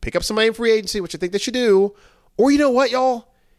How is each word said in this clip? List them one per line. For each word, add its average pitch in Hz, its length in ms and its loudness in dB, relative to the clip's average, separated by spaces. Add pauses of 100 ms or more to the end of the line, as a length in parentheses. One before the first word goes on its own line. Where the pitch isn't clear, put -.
pick 123 140 -6
up 170 80 -2
somebody 220 240 0
in 226 40 -2
free 226 200 0
agency, 214 280 -2
which 170 140 -10
I 156 40 -10
think 180 140 -6
they 202 60 -2
should 220 160 -6
do. 202 400 2 (420)
Or 254 140 4
you 285 80 2
know 285 120 2
what, 247 200 2
y'all? 254 420 -2 (260)